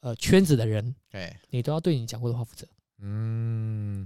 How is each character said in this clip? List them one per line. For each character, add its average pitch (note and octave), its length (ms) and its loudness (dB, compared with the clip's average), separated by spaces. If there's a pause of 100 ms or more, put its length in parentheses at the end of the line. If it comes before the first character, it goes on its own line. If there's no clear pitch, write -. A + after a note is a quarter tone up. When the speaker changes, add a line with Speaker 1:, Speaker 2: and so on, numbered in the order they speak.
Speaker 1:
呃， A#2+ 140 -6
圈 F#3+ 280 6
子 D3+ 140 4
的 A2+ 80 2
人， A2 300 -2 (160)
Speaker 2:
哎。 F#2+ 280 -10 (120)
Speaker 1:
你 B2 100 -2
都 C#3 100 -4
要 D#3 80 -2
对 E3 160 2
你 A#2 120 -4
讲 A#2 120 -8
过 B2 80 -2
的 A#2 80 0
话 A#2+ 80 -4
负 - 120 -14
责。 - 100 -18 (340)
Speaker 2:
嗯， A2 1080 -4